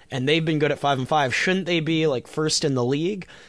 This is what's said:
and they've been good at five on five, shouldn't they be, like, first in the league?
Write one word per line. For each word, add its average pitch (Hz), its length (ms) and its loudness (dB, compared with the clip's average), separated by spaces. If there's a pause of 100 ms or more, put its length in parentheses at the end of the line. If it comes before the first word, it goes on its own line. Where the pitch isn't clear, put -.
(120)
and 131 160 -2
they've 160 160 4
been 160 160 0
good 147 120 2
at - 80 -4
five 139 200 0
on 127 60 -2
five, 139 280 2
shouldn't 185 320 0
they 175 140 0
be, 160 280 0
like, 127 200 -2
first 156 380 -2
in 139 100 0
the 123 80 0
league? 165 420 -2 (240)